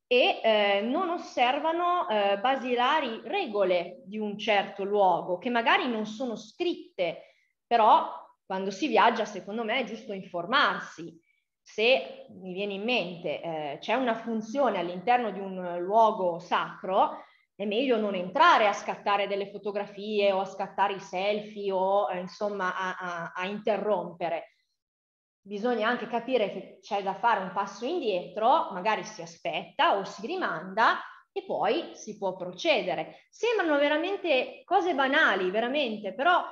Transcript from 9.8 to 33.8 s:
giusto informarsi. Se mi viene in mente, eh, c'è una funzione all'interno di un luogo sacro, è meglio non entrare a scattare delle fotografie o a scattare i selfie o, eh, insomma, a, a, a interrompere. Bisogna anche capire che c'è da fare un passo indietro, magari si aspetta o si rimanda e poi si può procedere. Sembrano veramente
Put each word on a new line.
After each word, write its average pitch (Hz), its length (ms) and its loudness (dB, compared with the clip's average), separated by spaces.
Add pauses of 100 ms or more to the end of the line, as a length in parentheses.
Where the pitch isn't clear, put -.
giusto 214 300 -10
informarsi. 175 1080 -2 (420)
Se - 680 0
mi 185 240 -12
viene 202 200 -6
in 196 100 -6
mente, 180 580 -4
eh, 156 380 -6
c'è 226 160 -2
una 247 200 0
funzione 226 640 -2
all'interno 185 540 0
di 190 80 -8
un 185 400 -6
luogo 190 580 4
sacro, 190 840 -2 (320)
è 190 100 -6
meglio 196 320 0
non 101 160 -2
entrare 240 540 4
a 202 60 4
scattare 202 540 -2
delle 196 220 -2
fotografie 202 840 -2
o 190 100 2
a 196 40 -2
scattare 196 480 -2
i 185 60 -8
selfie 202 720 -4
o, 190 400 2
eh, 180 80 -4
insomma, 185 560 -4
a, 185 220 -4
a, 175 380 -8
a 180 120 -4
interrompere. 190 1120 -2 (840)
Bisogna 208 460 -2
anche 233 200 -2
capire 226 440 0
che - 300 -12
c'è 202 200 -4
da 190 140 -4
fare 220 240 2
un 190 120 -6
passo 208 340 -6
indietro, 233 840 0
magari 190 320 0
si 165 200 -12
aspetta 185 720 0
o 190 60 -2
si 190 240 -10
rimanda 220 720 0 (320)
e 392 140 -6
poi 202 500 0
si - 220 -14
può 185 180 -4
procedere. 180 920 -2
Sembrano 392 480 0
veramente 302 880 0